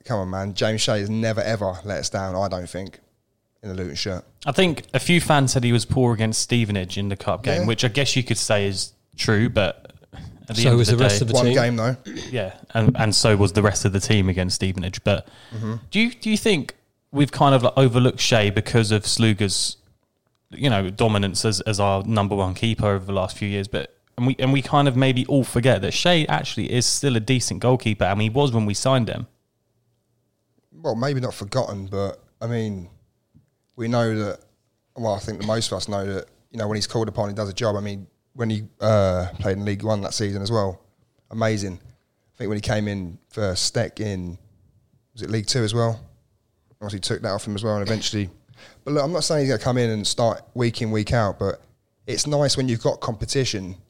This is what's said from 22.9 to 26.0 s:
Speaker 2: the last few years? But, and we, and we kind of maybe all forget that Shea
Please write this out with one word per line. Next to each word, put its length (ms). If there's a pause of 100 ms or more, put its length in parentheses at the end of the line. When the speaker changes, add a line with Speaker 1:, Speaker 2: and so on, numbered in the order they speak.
Speaker 2:
the 60
last 260
few 100
years? 200
But, 240 (260)
and 100
we, 100
and 160
we 80
kind 260
of 80
maybe 300
all 180
forget 380
that 140
Shea 320